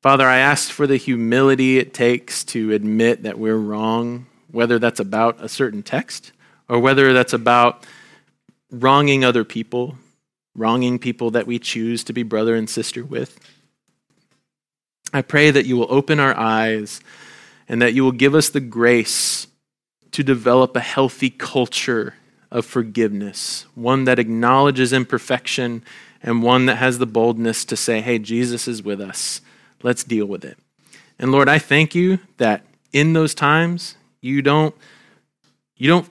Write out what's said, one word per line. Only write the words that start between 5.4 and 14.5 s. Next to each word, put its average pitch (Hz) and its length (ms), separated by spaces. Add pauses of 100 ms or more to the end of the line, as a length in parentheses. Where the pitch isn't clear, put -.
a 110 60
certain 107 340
text - 480 (380)
or 120 100
whether 135 320
that's 127 220
about 120 520 (880)
wronging 135 540
other 120 180
people, 120 520 (600)
wronging 123 420
people 120 340
that 110 160
we 120 120
choose 117 460
to 117 80
be 120 100
brother 113 320
and 110 140
sister - 340
with. 127 340 (1700)